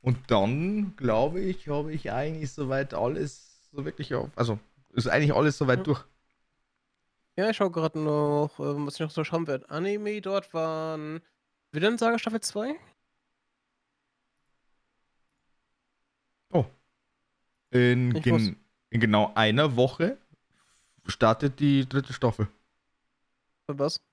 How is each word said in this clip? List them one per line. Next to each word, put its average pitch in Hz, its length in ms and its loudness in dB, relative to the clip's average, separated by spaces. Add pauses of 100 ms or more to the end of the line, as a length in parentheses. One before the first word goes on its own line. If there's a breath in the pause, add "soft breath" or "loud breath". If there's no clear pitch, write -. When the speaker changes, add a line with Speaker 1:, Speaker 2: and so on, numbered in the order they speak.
Speaker 1:
Und 123 160 0 (140)
dann, 160 640 0
glaube 135 460 0
ich, 185 260 -6
habe 147 240 -4
ich 156 220 -6
eigentlich 151 400 -6
soweit 135 400 -4
alles - 800 -6
so 143 100 -8
wirklich 151 320 -8
auf, 135 220 -4
also 113 220 0 (340)
ist 117 140 0
eigentlich 143 280 4
alles 143 200 4
soweit 127 240 2
Speaker 2:
Mhm. 190 40 -6
Speaker 1:
durch. 143 200 0 (1300)
Speaker 2:
Ja, 208 140 0
ich 214 60 -4
schau 196 120 2
grad 165 260 -2
noch, 147 640 0
ähm, 143 280 -4
was 139 80 -10
ich - 60 -8
noch 156 100 -4
so 156 120 -4
schauen 165 220 -2
werde. 135 240 -6
Anime 208 500 -4
dort 196 320 -4
waren 160 720 -6 (500)
Vinland 202 280 0
Saga 233 180 2
Staffel 226 240 -4
zwei. 247 340 -6 (3750)
Speaker 1:
Oh. 170 140 2 (1040)
In 123 460 4
Speaker 2:
Ich 156 80 -2
Speaker 1:
gen-, 120 100 4
Speaker 2:
muss 110 180 2 (380)
Speaker 1:
in 117 100 0
genau 107 360 4
einer 117 400 4
Woche 165 420 0 (880)
startet 120 540 2
die 139 280 4
dritte 135 260 -4
Staffel. 110 340 0 (1200)
Speaker 2:
Von 143 100 -8
was? 143 240 -2 (120)